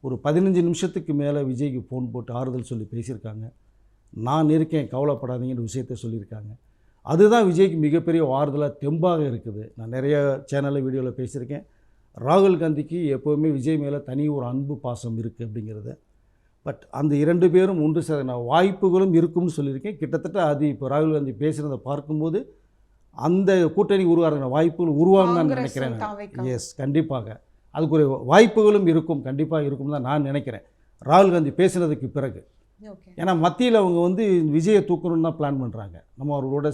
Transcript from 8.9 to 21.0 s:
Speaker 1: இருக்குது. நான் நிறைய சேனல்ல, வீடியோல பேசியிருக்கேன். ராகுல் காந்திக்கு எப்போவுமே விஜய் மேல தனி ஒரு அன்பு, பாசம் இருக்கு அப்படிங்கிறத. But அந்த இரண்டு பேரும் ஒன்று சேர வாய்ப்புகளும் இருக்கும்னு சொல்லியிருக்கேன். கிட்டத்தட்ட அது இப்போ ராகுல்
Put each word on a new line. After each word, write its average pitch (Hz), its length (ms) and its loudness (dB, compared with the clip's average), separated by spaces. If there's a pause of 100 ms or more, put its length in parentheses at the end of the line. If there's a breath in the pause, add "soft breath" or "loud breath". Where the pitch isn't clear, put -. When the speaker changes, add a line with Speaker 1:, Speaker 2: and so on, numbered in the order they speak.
Speaker 1:
இருக்குது. 110 320 -10 (120)
நான் 113 220 -12
நிறைய 139 200 0 (340)
சேனல்ல, 139 360 -2
வீடியோல 127 320 -4
பேசியிருக்கேன். 131 460 -10 (520)
ராகுல் 180 440 4
காந்திக்கு 156 360 -4 (180)
எப்போவுமே 151 360 0
விஜய் 139 260 0
மேல 143 220 -4
தனி 139 280 -6
ஒரு 143 180 -4
அன்பு, 135 320 -6
பாசம் 120 400 -8
இருக்கு 113 280 -8
அப்படிங்கிறத. 107 460 -12 (720)
But - 140 -8 (100)
அந்த 147 260 -2
இரண்டு 170 340 4
பேரும் 185 340 4
ஒன்று 156 200 0
சேர 139 300 -4 (200)
வாய்ப்புகளும் 190 600 2
இருக்கும்னு 170 440 2
சொல்லியிருக்கேன். 143 380 -4
கிட்டத்தட்ட 160 480 -6
அது 147 240 0
இப்போ 135 220 -4
ராகுல் 156 240 0